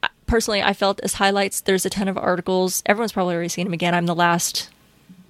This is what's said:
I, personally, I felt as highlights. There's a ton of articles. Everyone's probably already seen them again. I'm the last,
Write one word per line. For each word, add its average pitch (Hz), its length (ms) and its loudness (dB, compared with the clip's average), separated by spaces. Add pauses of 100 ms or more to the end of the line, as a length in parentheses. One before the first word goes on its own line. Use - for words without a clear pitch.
I, - 60 -2 (180)
personally, 220 340 0
I 196 120 2
felt 202 280 0
as - 140 -4
highlights. 196 460 0
There's 190 240 2
a 190 40 0
ton 196 180 -2
of 190 100 -2
articles. 185 680 0
Everyone's 208 260 0
probably 180 240 0
already 170 140 -4
seen 180 160 -4
them 190 80 -4
again. 170 220 0
I'm 175 100 0
the 175 100 0
last, 175 540 0 (600)